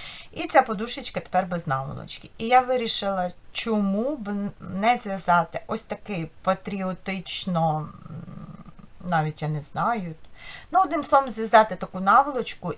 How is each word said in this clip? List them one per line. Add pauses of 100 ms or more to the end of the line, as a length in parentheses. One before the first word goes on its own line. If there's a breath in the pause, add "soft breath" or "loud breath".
(320 loud breath)
І
ця
подушечка
тепер
без
наволочки.
І
я
вирішила, (220)
чому
б (100)
не
зв'язати
ось
такий (120)
патріотично, (220)
м, (800)
навіть
я
не
знаю, (560 loud breath)
ну,
одним
словом,
зв'язати
таку
наволочку